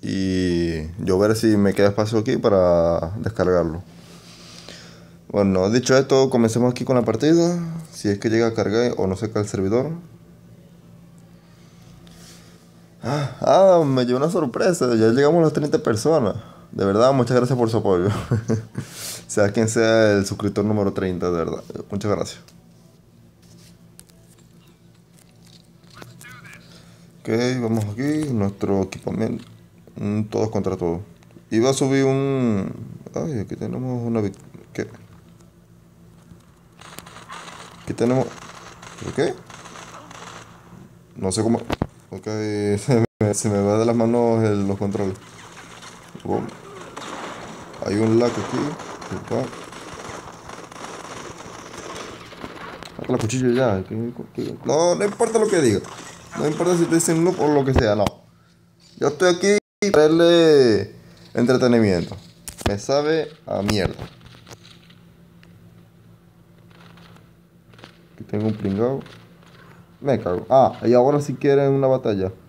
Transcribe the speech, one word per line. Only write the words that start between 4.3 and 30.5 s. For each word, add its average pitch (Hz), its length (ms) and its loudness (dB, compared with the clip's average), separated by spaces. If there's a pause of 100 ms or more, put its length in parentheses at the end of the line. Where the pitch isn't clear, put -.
Bueno, 98 400 2
dicho 123 280 4
esto, 135 320 4
comencemos 120 420 2
aquí 123 140 -6
con 131 100 0
la 120 80 2
partida. 165 560 2 (320)
Si - 160 -6
es 101 120 0
que 113 100 -2
llega 117 180 2
a 113 60 -2
cargar 113 440 0
o 98 100 0
no 95 80 -2
se 110 140 -6
cae 107 140 -2
el 104 60 -6
servidor. 113 420 0 (3000)
Ah, 139 280 -4 (100)
ah, 175 440 6
me 131 200 2
llevó 123 120 0
una 143 120 0
sorpresa. 160 680 0
Ya 110 140 6
llegamos 143 300 4
a 165 40 6
las 151 100 2
treinta 151 260 0
personas. 123 560 0 (360)
De - 140 -2
verdad, 107 280 4
muchas 127 220 2
gracias 127 220 2
por 117 120 2
su 113 80 0
apoyo. 98 320 2 (560)
<laughs> - 640 -14
Sea 101 240 0
quien 110 160 0
sea 113 460 4
el 98 120 2
suscriptor 101 380 -2
número 104 300 0
treinta, 92 360 -4
de 87 80 0
verdad. 82 260 -4 (280)
Muchas 104 200 -4
gracias. - 280 -4 (4000)
Ok, - 80 -12 (320)
vamos 113 240 -2
aquí. 143 460 -4
Nuestro 101 520 -2
equipamiento. - 720 -6 (420)
Un 107 300 -2
todos 107 200 -2
contra 98 280 -2